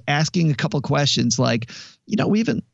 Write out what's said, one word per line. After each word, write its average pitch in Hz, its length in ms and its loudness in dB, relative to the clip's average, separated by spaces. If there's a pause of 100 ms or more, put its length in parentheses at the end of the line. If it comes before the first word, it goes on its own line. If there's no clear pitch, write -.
asking 156 440 2
a 127 40 0
couple 151 240 -2
questions 135 580 0
like, 120 320 0 (360)
you 214 100 -4
know, - 140 0
"We 202 100 4
haven't 226 240 -2 (100)